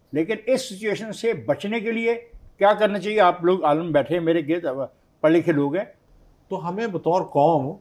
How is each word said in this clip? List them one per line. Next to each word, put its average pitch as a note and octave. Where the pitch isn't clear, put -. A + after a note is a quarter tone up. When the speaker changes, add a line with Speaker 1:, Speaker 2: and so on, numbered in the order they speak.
Speaker 1:
लेकिन E3+
इस B3+
सिचुएशन G#3
से A3+
बचने E3
के A3+
लिए A3+
क्या G3+
करना G3+
चाहिए? G#3
आप F3+
लोग F3+
आलम D#3
बैठे C#3+
हैं F3
मेरे E3
गिर्द, E3
अब C3
पढ़े D#3
लिखे E3+
लोग C#3+
हैं। G#3+
Speaker 2:
तो F#3+
हमें F#3
बतौर E3+
कौम D3+